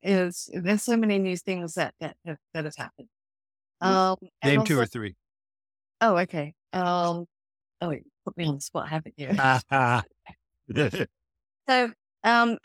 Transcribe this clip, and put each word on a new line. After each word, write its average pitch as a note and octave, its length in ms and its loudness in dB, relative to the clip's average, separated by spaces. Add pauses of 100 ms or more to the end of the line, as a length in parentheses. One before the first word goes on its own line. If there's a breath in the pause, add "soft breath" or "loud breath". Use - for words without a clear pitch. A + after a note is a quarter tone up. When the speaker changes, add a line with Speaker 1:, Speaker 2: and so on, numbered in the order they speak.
Speaker 1:
is F3+ 520 0
there's F#3+ 320 0
so A#3 120 2
many G#3+ 220 2
new F#3 180 -2
things F3 380 -6
that, D#3+ 240 -2
that D#3 260 -10
have, D#3+ 140 -10 (140)
that D#3 140 -6
have D3+ 100 -10
happened. - 320 -16 (760)
Speaker 2:
Mm. F3+ 60 0
Speaker 1:
Um, F#3+ 280 4 (260)
and C#3+ 160 4
Speaker 2:
Name - 60 2
two E3+ 140 2
or A#2+ 40 4
Speaker 1:
also A2 80 -2
Speaker 2:
three. G#2+ 260 -8 (840)
Speaker 1:
Oh, G#3 180 4
okay. E3 360 -4 (180)
Um, F3 540 -2 (540)
oh, F3 100 -6
wait, C#3 120 -8 (220)
put - 120 -10
me E3+ 100 -4
on C#3+ 100 -2
the C#3 40 -10
spot, - 280 -8
haven't D#3 280 -8
you? C#3 140 -8
Speaker 2:
<laughs> C3 1800 0 (640)
Speaker 1:
So, B3 240 2 (320)
um, A#3 400 4